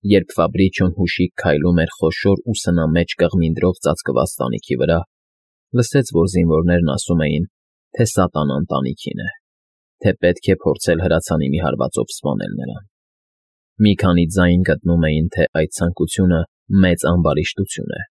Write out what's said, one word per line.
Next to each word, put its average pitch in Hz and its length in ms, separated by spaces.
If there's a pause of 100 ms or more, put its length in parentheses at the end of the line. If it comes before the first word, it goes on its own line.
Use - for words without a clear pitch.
Երբ 98 300
Ֆաբրիչոն 92 560
հուշիկ 90 440
քայլում 85 460
էր 80 120
խոշոր 92 480
ու 110 180
սնամեջ 85 560
կղմինդրով 85 640
ծածկված - 560
տանիքի 62 440
վրա, 80 200 (760)
լսեց, 123 380
որ 85 180
զինվորներն 85 640
ասում 80 340
էին, 76 220 (480)
թե 117 100
Սատանան 76 640
տանիքին - 540
է, - 60 (720)
թե 101 120
պետք - 360
է - 80
փորձել 82 460
հրացանի 80 440
մի 76 140
հարվածով 64 480
սպանել 50 440
նրան։ 62 360 (880)
Մի 104 160
քանի 87 340
ձայն 90 380
գտնում 82 420
էին, 78 220
թե - 200
այդ 80 220
ցանկությունը 87 680 (320)
մեծ 92 320
ամբարիշտություն 85 880
է։ - 80 (160)